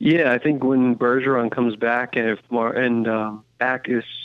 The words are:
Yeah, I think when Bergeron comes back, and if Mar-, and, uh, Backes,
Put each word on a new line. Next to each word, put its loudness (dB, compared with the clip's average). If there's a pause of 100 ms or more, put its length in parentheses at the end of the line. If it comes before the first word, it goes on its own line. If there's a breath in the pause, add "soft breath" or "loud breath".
Yeah, 4
I 2
think 0
when 2
Bergeron 0
comes -2
back, -2
and 0
if -4 (100)
Mar-, -2
and, 0
uh, -2 (240)
Backes, -4 (180)